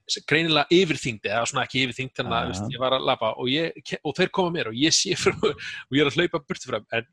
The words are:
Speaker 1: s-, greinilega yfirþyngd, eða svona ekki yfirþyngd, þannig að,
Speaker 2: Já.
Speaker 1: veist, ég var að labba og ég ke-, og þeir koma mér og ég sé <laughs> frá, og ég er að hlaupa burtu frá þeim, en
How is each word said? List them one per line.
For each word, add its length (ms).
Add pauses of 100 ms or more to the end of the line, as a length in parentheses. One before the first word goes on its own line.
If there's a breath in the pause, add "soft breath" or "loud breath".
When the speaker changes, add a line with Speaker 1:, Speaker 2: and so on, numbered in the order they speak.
Speaker 1:
s-, 240
greinilega 500
yfirþyngd, 500
eða 220
svona 180
ekki 160
yfirþyngd, 320
þannig 220
að, 80
Speaker 2:
Já. 80
Speaker 1:
veist, 180
ég 140
var 140
að 100
labba 240
og 180
ég 300
ke-, 240
og 160
þeir 120
koma 220
mér 160
og 80
ég 160
sé 240
<laughs> 60
frá, 140
og 600
ég 60
er 80
að 80
hlaupa 240
burtu 260
frá 80
þeim, 140
en 220